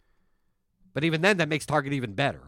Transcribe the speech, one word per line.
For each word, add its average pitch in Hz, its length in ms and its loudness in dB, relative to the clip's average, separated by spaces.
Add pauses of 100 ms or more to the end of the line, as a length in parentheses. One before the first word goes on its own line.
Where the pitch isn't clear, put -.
(920)
But 139 100 -2
even 160 180 0
then, 190 160 4
that 156 120 0
makes 156 160 -2
Target 143 280 0
even 120 200 -4
better. 127 340 -2